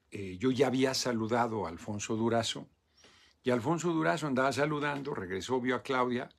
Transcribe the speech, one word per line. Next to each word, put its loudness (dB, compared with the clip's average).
eh, -8
yo 2
ya 4
había 2
saludado 0
a -6
Alfonso -6
Durazo 0
y 2
Alfonso 0
Durazo 2
andaba 2
saludando, 0
regresó, -2
vio 2
a -4
Claudia, 0